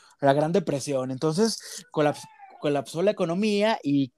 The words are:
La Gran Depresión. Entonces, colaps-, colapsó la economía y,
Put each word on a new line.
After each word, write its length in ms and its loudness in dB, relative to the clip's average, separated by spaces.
La 120 6
Gran 180 2
Depresión. 600 -2
Entonces, 800 -2
colaps-, 360 0
colapsó 440 -4
la 80 4
economía 720 0
y, 340 2